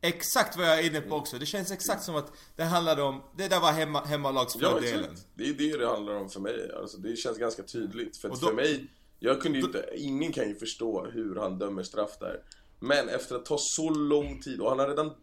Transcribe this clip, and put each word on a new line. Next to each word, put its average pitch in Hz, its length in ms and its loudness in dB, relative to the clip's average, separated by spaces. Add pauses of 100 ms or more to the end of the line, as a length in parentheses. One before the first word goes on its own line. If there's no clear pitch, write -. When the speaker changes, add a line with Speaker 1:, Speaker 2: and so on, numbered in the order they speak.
Speaker 1:
Exakt 175 560 2
vad 175 100 4
jag 160 120 8
är 165 100 2
inne 151 120 0
på 151 60 -6
Speaker 2:
Mm. 151 120 0
Speaker 1:
också. 143 200 -6
Det 143 60 -6
känns 196 260 -4
exakt 190 240 -4
Speaker 2:
Mm. 190 80 -8
Speaker 1:
som 165 120 -4
att 143 160 -4 (240)
det 160 80 -2
handlade 165 380 4
om, 135 200 0 (160)
det 190 100 -4
där 180 120 6
var 165 120 8
hemma-, 151 340 2
hemmalagsfördelen. 139 800 2 (200)
Speaker 2:
Ja, 82 80 -8
exakt. 87 240 -18
Det 117 140 -2
är 147 40 0
det 147 240 0
det 120 100 2
handlar 104 260 -2
om 98 160 -4
för 98 100 -10
mig. 101 320 -4 (100)
Alltså, - 160 -10
det 107 180 -4
känns 117 220 -4
ganska 113 260 -2
tydligt. 110 540 -6
För - 100 -8
att 107 60 -4
Speaker 1:
Och 123 80 -6
då, 170 60 2
Speaker 2:
för 110 80 2
mig, 139 320 2 (320)
jag 131 220 2
kunde 156 160 2
ju 131 40 2
Speaker 1:
då 127 60 2
Speaker 2:
inte, - 280 -4
ingen 143 360 -2
kan 113 160 0
ju 104 80 -4
förstå 107 500 -4
hur 110 300 -4
han 95 240 -2
dömer 98 240 -2
straff - 360 -4
där. - 240 -6 (360)
Men 135 300 2
efter 127 260 -4
att 120 100 -4
ta 151 140 0
så 160 300 0
lång 147 520 2
tid, 131 200 -6
och 110 80 2
han 131 100 2
har 139 80 4
redan 151 240 0 (120)